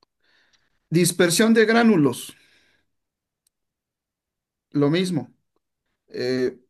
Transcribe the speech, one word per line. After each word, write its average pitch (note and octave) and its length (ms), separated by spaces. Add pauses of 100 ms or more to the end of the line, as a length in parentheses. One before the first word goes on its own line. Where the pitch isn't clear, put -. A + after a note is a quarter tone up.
(880)
Dispersión F3+ 640
de A3 120
gránulos. G#3+ 680 (2250)
Lo C#3+ 180
mismo. F3 440 (760)
Eh, B2+ 500 (100)